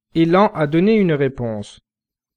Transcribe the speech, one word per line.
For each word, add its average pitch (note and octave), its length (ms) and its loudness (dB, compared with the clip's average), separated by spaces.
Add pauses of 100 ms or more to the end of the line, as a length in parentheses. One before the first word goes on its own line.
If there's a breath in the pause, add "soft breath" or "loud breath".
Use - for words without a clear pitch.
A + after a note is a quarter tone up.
(140)
et E3 100 2
lent F#3 300 2
à D#3 120 -2
donner E3+ 280 2
une G3 180 2
réponse. B2+ 680 -6 (560)